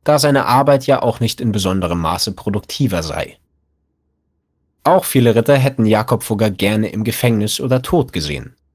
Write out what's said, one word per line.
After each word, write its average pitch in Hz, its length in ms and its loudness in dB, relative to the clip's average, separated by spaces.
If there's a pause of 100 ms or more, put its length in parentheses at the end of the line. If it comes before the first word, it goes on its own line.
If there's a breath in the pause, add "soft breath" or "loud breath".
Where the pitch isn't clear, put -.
da 151 160 2
seine 139 280 2
Arbeit 135 420 2
ja 135 120 2
auch 120 200 -2
nicht - 200 -4
in 117 120 -2
besonderem 92 480 -2
Maße 85 320 -2
produktiver 101 720 -4
sei. 78 320 -10 (1500)
Auch 180 220 2
viele 117 320 4
Ritter 139 200 4
hätten 131 300 0
Jakob 107 380 2
Fugger 107 260 0
gerne 104 380 -2
im 107 160 -6
Gefängnis 110 560 -2
oder 127 220 0
tot 160 300 0
gesehen. 73 440 -8 (180)